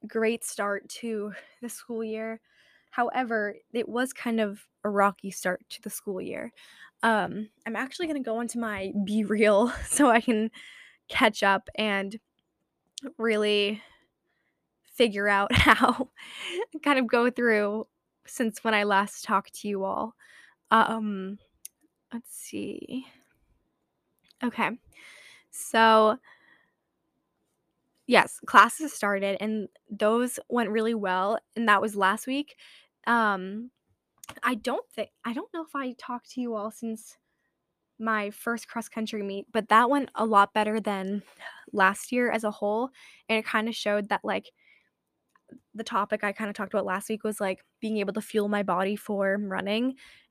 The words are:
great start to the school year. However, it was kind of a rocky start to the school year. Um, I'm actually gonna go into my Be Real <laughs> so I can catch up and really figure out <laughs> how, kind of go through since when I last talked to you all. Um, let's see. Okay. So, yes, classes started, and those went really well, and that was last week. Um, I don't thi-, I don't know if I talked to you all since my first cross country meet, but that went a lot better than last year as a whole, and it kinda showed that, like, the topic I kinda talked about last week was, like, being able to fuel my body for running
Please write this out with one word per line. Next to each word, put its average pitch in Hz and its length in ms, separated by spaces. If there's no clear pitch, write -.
great 226 380
start 202 440
to 214 440
the 240 60
school 226 360
year. 220 360
However, 226 680
it 233 160
was 247 240
kind 226 280
of 208 260
a 214 60
rocky 196 400
start 180 400
to - 120
the 208 80
school 185 300
year. - 320
Um, 214 460
I'm 226 120
actually 269 320
gonna 294 120
go 226 200
into 240 180
my 208 340
Be 208 200
Real 214 560
<laughs> - 80
so 285 220
I 226 100
can 220 300
catch 220 340
up 196 340
and 202 420
really 208 640
figure 208 440
out 202 240
<laughs> 240 40
how, 247 540
kind 285 160
of 247 80
go 240 240
through 214 560
since - 380
when 220 100
I 208 80
last 202 420
talked 202 360
to 208 80
you 196 160
all. 190 300
Um, 208 680
let's 240 220
see. 214 720
Okay. 233 280
So, 220 680
yes, - 400
classes 262 460
started, 196 480
and 214 280
those 226 480
went 233 220
really 226 240
well, 196 440
and 226 120
that 208 120
was 208 160
last 196 300
week. 277 300
Um, 214 640
I 247 140
don't 262 280
thi-, 214 160
I 240 80
don't 320 220
know 330 80
if 311 120
I 254 240
talked - 340
to 254 80
you 240 140
all 214 160
since 226 460
my 214 320
first - 380
cross 226 200
country 220 340
meet, 196 300
but 220 180
that 233 200
went 277 240
a 226 120
lot 202 260
better 214 280
than 196 420
last 196 400
year 247 180
as 226 140
a 214 60
whole, 214 400
and 220 100
it 220 80
kinda 220 260
showed 208 380
that, 208 140
like, 202 280
the 220 80
topic 208 400
I 202 100
kinda 208 200
talked 202 220
about 196 100
last 196 240
week 220 160
was, 220 160
like, 190 240
being 220 160
able 202 160
to 214 80
fuel 208 280
my 208 140
body 190 340
for 196 420
running 208 580